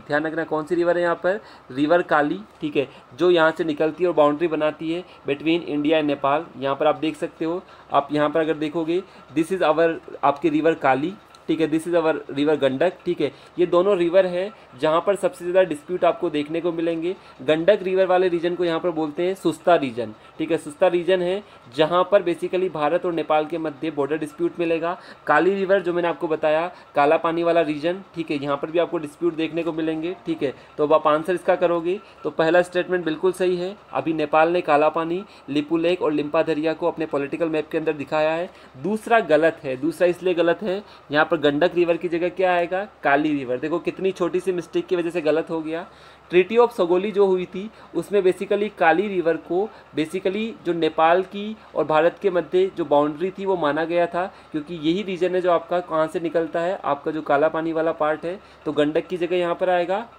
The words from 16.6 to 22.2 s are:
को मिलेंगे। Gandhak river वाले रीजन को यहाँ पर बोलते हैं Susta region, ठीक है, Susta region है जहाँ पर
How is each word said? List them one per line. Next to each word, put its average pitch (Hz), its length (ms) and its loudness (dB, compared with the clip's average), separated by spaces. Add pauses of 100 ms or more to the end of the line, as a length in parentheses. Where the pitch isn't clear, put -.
को 175 100 -2
मिलेंगे। 165 440 -4 (260)
Gandhak 165 420 4
river 185 220 2
वाले 180 220 4
रीजन 175 280 -2
को 175 100 -2
यहाँ 165 140 0
पर 175 100 -2
बोलते 156 340 -4
हैं 185 120 0
Susta 175 400 2
region, 117 380 -2 (240)
ठीक 160 140 -4
है, 160 60 2
Susta 151 300 0
region 175 340 2
है 180 200 -2 (340)
जहाँ 170 360 4
पर 202 120 4